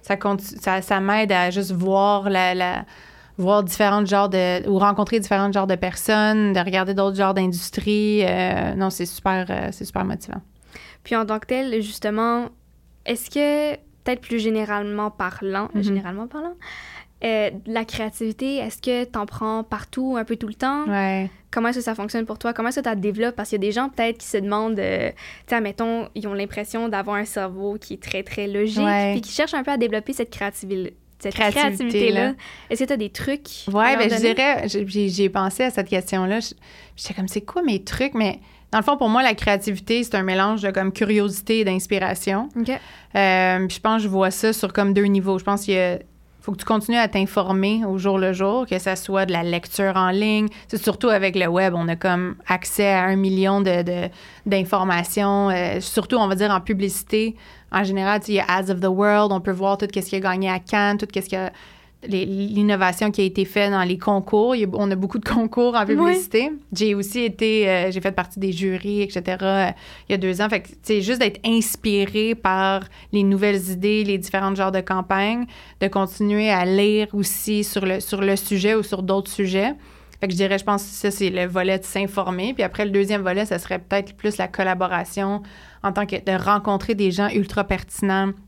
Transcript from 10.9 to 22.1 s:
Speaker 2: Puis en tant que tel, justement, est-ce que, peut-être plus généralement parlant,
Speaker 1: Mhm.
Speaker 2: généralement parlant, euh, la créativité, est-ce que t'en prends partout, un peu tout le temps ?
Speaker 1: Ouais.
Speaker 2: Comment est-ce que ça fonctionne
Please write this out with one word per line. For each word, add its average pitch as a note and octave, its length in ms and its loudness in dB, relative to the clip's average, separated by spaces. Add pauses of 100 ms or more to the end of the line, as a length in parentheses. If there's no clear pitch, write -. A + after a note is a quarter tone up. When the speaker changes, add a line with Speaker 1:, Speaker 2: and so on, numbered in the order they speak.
Speaker 2:
Puis A#3 120 -4
en A3 100 0
tant G#3+ 140 -4
que - 80 -14
tel, B3+ 340 -2
justement, A3 680 -2 (580)
est-ce - 240 -6
que, D4 460 0 (280)
peut-être B3 180 -2
plus A3+ 180 -4
généralement G#3 720 -2
parlant, G3 640 -6
Speaker 1:
Mhm. G#3 80 0
Speaker 2:
généralement G3 440 -2
parlant, D#4+ 280 -10 (680)
euh, A3 280 0 (160)
la A3+ 180 -2
créativité, A3+ 720 -4
est-ce A3+ 240 -8
que B3 240 -2
t'en A3 200 -6
prends A3 380 -4
partout, B3+ 540 -4
un A3 80 -2
peu A#3 100 -4
tout A3+ 120 -8
le A3 80 -8
temps ? C#4 320 -2
Speaker 1:
Ouais. F#3+ 420 0 (220)
Speaker 2:
Comment A#3 180 0
est-ce B3 80 -2
que A#3+ 80 -6
ça A3 100 -2
fonctionne A3 300 -4